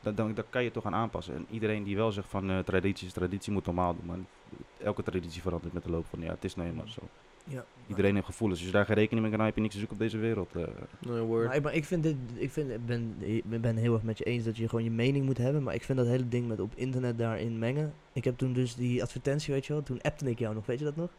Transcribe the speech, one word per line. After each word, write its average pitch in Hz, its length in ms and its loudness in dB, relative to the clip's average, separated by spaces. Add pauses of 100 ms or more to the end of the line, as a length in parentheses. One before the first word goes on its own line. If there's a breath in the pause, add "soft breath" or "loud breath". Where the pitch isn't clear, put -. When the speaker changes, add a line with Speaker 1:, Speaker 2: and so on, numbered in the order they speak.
Speaker 1:
Dan, 107 140 -2
dan, 110 200 0
dan 110 160 -2
kan 123 140 0
je 113 60 0
toch 110 160 -4
aan 95 80 -2
aanpassen. 92 400 -2
En 76 160 -6
iedereen 107 340 0
die 98 120 0
wel 110 160 4
zegt 98 160 -4
van, 98 220 -2
eh, 95 80 2
traditie 92 480 0
is 90 60 -10
traditie, 92 400 -2
moet 98 140 0
normaal 87 300 2
doen, 85 100 -10
man. 90 200 -6 (560)
Elke 104 200 -2
traditie 85 400 -4
verandert 85 300 -2
met 87 120 -4
de 87 60 -4
loop 82 160 0
van - 120 -10
de 82 60 -6
jaren. 82 160 -4
Het 95 100 -4
is - 60 -10
nou 85 120 -4
eenmaal 78 200 -6
zo. - 120 -10 (440)
Speaker 2:
Ja. 131 200 -10 (220)
Speaker 1:
Iedereen 98 280 4
heeft 98 120 2
gevoelens. 98 320 0
Als 90 100 -6
je 92 60 -4
daar 101 100 6
geen 107 100 2
rekening 107 280 4
mee 110 80 2
kan 107 100 2
houden, 110 60 4
heb 107 80 2
je 110 60 0
niks 107 140 0
te 101 40 -6
zoeken 107 180 -6
op 101 60 -2
deze 110 160 -2
wereld, 107 380 0
eh. - 560 -6
Speaker 3:
Nee, 117 80 -2
word. 113 260 2
Speaker 2:
Maar 127 100 2
ik, 147 60 2
maar 143 120 -2
ik 160 100 2
vind 170 180 0
dit, 156 140 2 (180)
ik 131 160 -4
vind, 143 200 -4
ik 117 160 -6
ben, 117 320 -2
ik 110 420 -2
ben 113 160 2
heel 117 180 4
erg 110 80 4
met 110 160 -2
je - 60 -2
eens 120 200 2
dat 113 120 0
je 113 120 0
gewoon 113 160 2
je 117 60 2
mening 131 340 4
moet 135 140 2
hebben. 139 240 2
Maar 120 120 -2
ik - 80 -2
vind 131 160 0
dat 123 80 6
hele 123 220 2
ding 120 200 0
met 110 120 0
op 104 140 -2
internet 127 440 0
daarin 113 400 0
mengen. 143 360 0 (180)
Ik 127 120 -2
heb 127 140 2
toen 131 140 2
dus 123 220 2
die 123 280 2
advertentie, 139 520 0
weet 135 120 0
je 151 60 -2
wel, 151 100 0
toen 127 200 -4
appte 143 280 0
ik 113 80 0
jou 107 160 0
nog, 107 120 -4
weet 123 120 0
je 147 60 -4
dat 147 120 -2
nog? 170 220 -4